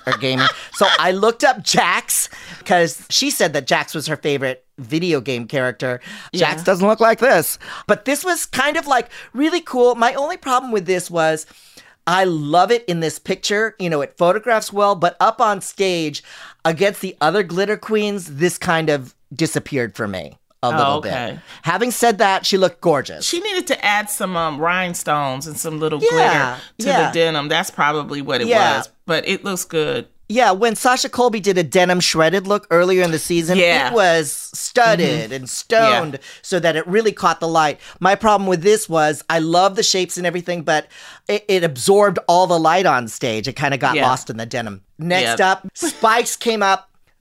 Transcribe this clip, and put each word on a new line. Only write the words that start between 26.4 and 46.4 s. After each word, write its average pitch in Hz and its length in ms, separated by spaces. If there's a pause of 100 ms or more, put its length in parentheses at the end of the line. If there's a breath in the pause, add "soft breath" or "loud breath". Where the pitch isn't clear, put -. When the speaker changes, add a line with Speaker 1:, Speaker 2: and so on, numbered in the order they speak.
Speaker 2:
to 220 80
Speaker 1:
yeah. 214 200
Speaker 2:
the 120 120
denim. 156 280
That's 165 240
probably 147 500
what 135 200
it 117 60
Speaker 1:
Yeah. 185 320
Speaker 2:
was. - 100 (180)
But 160 200
it 190 160
looks 190 200
good. 147 420 (220)
Speaker 1:
Yeah, 226 260
when 220 220
Sasha 247 320
Colby 240 320
did 185 200
a - 20
denim 180 380
shredded 160 480
look 202 240
earlier 180 320
in 165 80
the 160 80
season, 175 400
Speaker 2:
Yeah. 160 300
Speaker 1:
it 240 40
was 165 640
studded 202 680
Speaker 2:
Mm-hmm. 113 80
Speaker 1:
and 131 140
stoned 214 640
Speaker 2:
Yeah. - 60 (220 loud breath)
Speaker 1:
so 180 180
that 165 160
it 160 120
really 208 240
caught 170 280
the 165 80
light. 160 320 (200 loud breath)
My 190 160
problem 196 320
with 175 160
this 208 260
was 156 400
I 165 80
love 175 380
the 214 80
shapes 185 340
and 180 80
everything, 175 380
but 151 240 (400 loud breath)
it, 208 200
it 185 160
absorbed 196 540 (100)
all 175 200
the 170 100
light 170 300
on 123 200
stage. 110 400
It 123 80
kinda 139 220
got 127 160
Speaker 2:
Yeah. 131 140
Speaker 1:
lost 131 240
in 113 60
the 117 100
denim. 113 340 (160)
Next 151 400
Speaker 2:
Yeah. 190 140
Speaker 1:
up, 196 240
Spice 247 600
came 220 280